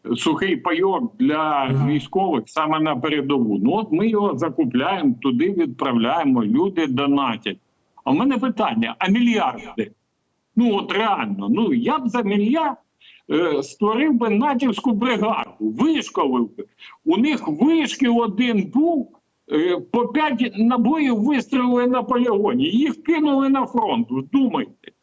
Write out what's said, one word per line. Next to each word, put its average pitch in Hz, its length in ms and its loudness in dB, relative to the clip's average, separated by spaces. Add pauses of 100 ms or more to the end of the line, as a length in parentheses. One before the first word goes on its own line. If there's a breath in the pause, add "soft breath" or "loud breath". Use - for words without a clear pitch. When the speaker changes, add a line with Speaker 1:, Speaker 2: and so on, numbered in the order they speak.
(160)
Speaker 1:
Сухий 170 400 -2
пайок 170 600 -2
для 151 460 0
Speaker 2:
Мгм. 135 240 0
Speaker 1:
військових 151 580 -2
саме 156 340 -2
на 156 160 0
передову. 135 680 0
Ну 131 100 2
от 208 200 -2
ми 196 160 2
його 202 300 0
закупляємо, 139 840 0
туди 139 280 2
відправляємо, 135 920 0
люди 160 420 2
донатять. 131 720 -2 (460)
А 131 60 -2
в 135 40 4
мене 247 240 0
питання: 196 600 -2
а 185 100 -2
мільярди? 190 840 0 (680)
Ну 226 200 2
от - 160 -6
реально, 131 580 -2
ну 196 240 2
я 220 240 0
б 247 100 -4
за 233 140 -2
мільярд, 226 540 0 (540 soft breath)
е, 151 320 0
створив 233 520 0
би 226 160 0
натівську 247 600 0
бригаду, 208 580 -2 (100)
вишколив 135 960 0
би. - 80 -14 (400 loud breath)
У 175 120 2
них 262 320 0
вишки 254 600 2
один 233 680 0
був, 302 340 0 (440)
е, 175 240 0 (160)
по 240 160 0
п'ять 254 480 0
набоїв 240 680 2
вистрілили 247 640 0
на 254 160 0
полігоні, 208 600 0
їх 240 380 0
кинули 294 460 2
на 269 180 2
фронт, 165 440 0
вдумайте. 143 840 -2 (100)